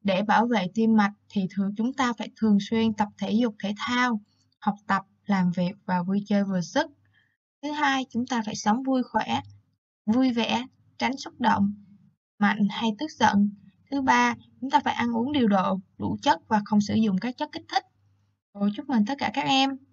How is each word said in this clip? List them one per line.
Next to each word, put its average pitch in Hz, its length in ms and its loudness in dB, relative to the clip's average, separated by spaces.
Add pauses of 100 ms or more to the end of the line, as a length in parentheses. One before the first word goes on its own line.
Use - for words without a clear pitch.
để 196 200 0
bảo 208 240 2
vệ 208 280 0
tim 226 220 4
mạch 202 160 4 (160)
thì 190 220 -2
thường, 202 260 -2
chúng 233 160 -2
ta 247 260 -2
phải - 180 -10
thường 214 240 2
xuyên 226 340 0
tập 208 140 -2 (100)
thể 196 140 -4
dục 233 300 2
thể 202 140 -4
thao, 247 440 -2 (380)
học 202 160 -2 (120)
tập, 196 160 -2 (240)
làm 180 300 2
việc 180 160 -2 (120)
và 185 180 -2
vui 196 240 -2
chơi 202 180 0
vừa 185 160 -2
sức. 285 300 -2 (720)
Thứ 294 80 -6
hai, 269 400 -2
chúng 240 160 -4
ta 226 200 -2
phải 208 100 -8
sống 214 260 0
vui 262 200 0
khỏe, - 380 -2 (680)
vui 247 260 2
vẻ, 226 320 0 (340)
tránh 240 180 -2
xúc - 240 -14
động, 202 340 2 (640)
mạnh 202 320 2
hay 226 280 -2
tức 302 120 -6
giận. 202 400 2 (400)
Thứ 277 100 -2
ba, 240 340 2 (260)
chúng 269 100 -8
ta 285 140 4
phải - 100 -2
ăn 233 220 -2
uống 247 160 -2
điều 247 160 4
độ, 190 320 2 (180)
đủ 202 240 -2
chất 311 260 0
và 208 160 2
không 208 160 2
sử 208 140 -2
dụng 214 240 2
các 247 180 -4
chất 302 160 -6
kích 330 160 -12
thích. 392 160 -2 (680)
Rồi, 202 220 0
chúc 294 120 -10
mừng 220 180 4
tất 277 120 -4
cả 214 160 -4
các 285 100 -2
em. 269 260 2 (220)